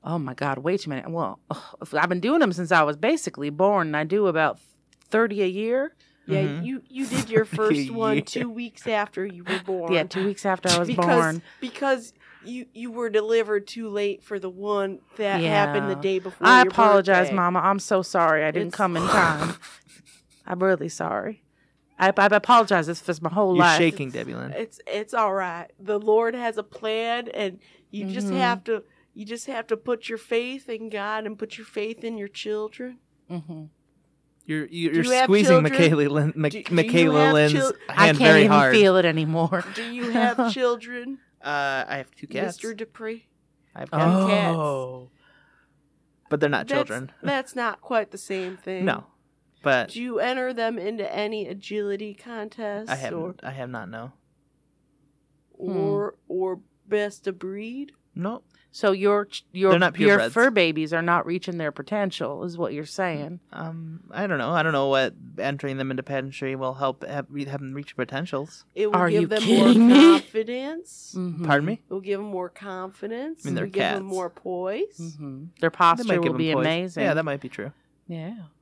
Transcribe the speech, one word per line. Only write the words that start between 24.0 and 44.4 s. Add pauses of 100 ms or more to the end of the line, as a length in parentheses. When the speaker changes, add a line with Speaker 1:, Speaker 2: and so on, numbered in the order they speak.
Speaker 2:
It's,
Speaker 3:
Debbie
Lynn.
Speaker 2:
it's,
it's
all
right. (100)
The
Lord
has
a
plan,
and (300)
you
just
Speaker 1:
Mm-hmm.
Speaker 2:
have
to, (320)
you
just
have
to
put
your
faith
in
God
and
put
your
faith
in
your
children. (320)
Speaker 1:
Mm-hmm. (840)
Speaker 3:
You're,
you're,
Speaker 2:
Do
Speaker 3:
you're
Speaker 2:
you
have
Speaker 3:
squeezing
Speaker 2:
children?
Speaker 3:
Michaela
Lynn,
Mc-,
Speaker 2:
Do,
do
you
Speaker 3:
Michaela
Speaker 2:
have
Speaker 3:
Lynn's
Speaker 2:
chil- (160)
Speaker 1:
I
Speaker 3:
hand
Speaker 1:
can't
Speaker 3:
very
Speaker 1:
even
Speaker 3:
hard.
Speaker 1:
feel
it
anymore.
<laughs>
Speaker 2:
Do
you
have
children? (220)
Speaker 3:
Uh,
I
have
two
cats. (100)
Speaker 2:
Mister
Dupree? (480)
Speaker 3:
I
have
cats.
Speaker 2:
Cats.